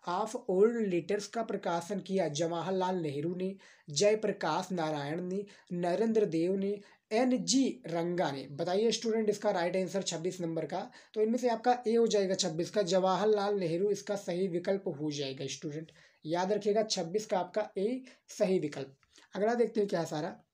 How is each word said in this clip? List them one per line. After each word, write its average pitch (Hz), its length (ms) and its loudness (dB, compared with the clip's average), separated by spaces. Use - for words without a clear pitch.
ऑफ 196 260 -2
ओल्ड 220 380 4
लेटर्स 190 380 0
का 226 160 -4
प्रकाशन 196 580 -2
किया 180 300 0
जवाहरलाल 170 640 0
नेहरू 156 380 -2
ने, 185 200 -4
जयप्रकाश 185 840 2
नारायण 156 500 -2
ने, 185 220 -4
नरेंद्र 196 540 2
देव 170 300 0
ने, 196 240 -2
एन 247 340 4
जी 240 420 2
रंगा 170 440 0
ने। 135 220 -6
बताइए 180 380 0
स्टूडेंट, 220 400 0
इसका 208 200 0
राइट 180 260 0
आंसर 185 260 -2
छब्बीस 170 380 -4
नंबर 165 260 -2
का, 190 240 -8
तो 220 60 -2
इनमें 226 180 2
से 247 100 2
आपका 240 380 4
ए 220 80 2
हो 233 120 6
जाएगा 190 280 2
छब्बीस 170 360 -2
का, 208 120 2
जवाहरलाल 196 760 2
नेहरू 175 300 0
इसका 202 260 -2
सही 190 320 -2
विकल्प 196 400 -2
हो 151 100 -2
जाएगा 139 360 -6
स्टूडेंट, 151 460 -8
याद 175 280 0
रखिएगा 208 300 2
छब्बीस 190 440 -2
का 202 120 0
आपका 196 400 -2
ए 240 240 -2
सही 190 200 4
विकल्प। 147 380 -4
अगला 208 200 2
देखते 226 260 2
हैं 202 80 2
क्या 180 120 0
है 160 60 -2
सारा 165 320 -6